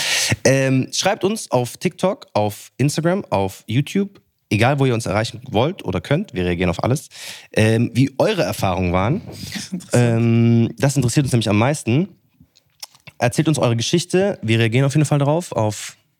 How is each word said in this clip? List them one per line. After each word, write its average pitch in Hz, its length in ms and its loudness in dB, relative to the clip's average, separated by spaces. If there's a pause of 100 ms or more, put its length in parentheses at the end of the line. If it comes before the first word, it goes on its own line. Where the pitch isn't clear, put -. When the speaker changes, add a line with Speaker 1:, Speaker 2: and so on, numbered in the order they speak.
(440)
Speaker 1:
Ähm, 131 480 2
schreibt - 320 -2
uns 214 260 -4
auf 123 260 -2
TikTok, - 560 -4
auf 104 460 -4
Instagram, 165 500 0
auf 98 380 -4
YouTube, 190 560 -2 (300)
egal 120 280 2
wo 135 60 2
ihr 123 80 0
uns 110 120 -4
erreichen 104 340 0 (100)
wollt 120 340 0
oder 90 160 -4
könnt, 170 340 -2
wir 92 100 -2
reagieren 90 260 0
auf - 120 -4
alles, 127 260 -2 (440)
ähm, 113 420 2
wie 131 240 2
eure 180 240 0
Erfahrungen 92 500 -2
waren. 107 360 0
Speaker 2:
Das - 100 -16 (260)
ist - 80 -16
interessant. - 200 -10 (260)
Speaker 1:
Ähm, 117 600 4
das 139 180 0
interessiert 135 300 2
uns - 60 -4
nämlich 110 160 2
am 104 100 2
meisten. 139 500 0 (1080)
Erzählt 147 300 0
uns 151 100 2
eure 120 180 2
Geschichte, 180 680 0
wir 110 160 2
reagieren 117 280 2
auf 131 80 -2
jeden 151 120 2
Fall 147 140 0
drauf, 151 320 -2
auf - 440 -4 (240)